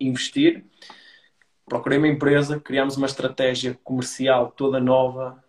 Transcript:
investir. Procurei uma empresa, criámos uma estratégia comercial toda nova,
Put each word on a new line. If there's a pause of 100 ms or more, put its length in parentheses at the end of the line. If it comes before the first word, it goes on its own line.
investir. (1000)
Procurei
uma
empresa,
criámos
uma
estratégia
comercial
toda
nova,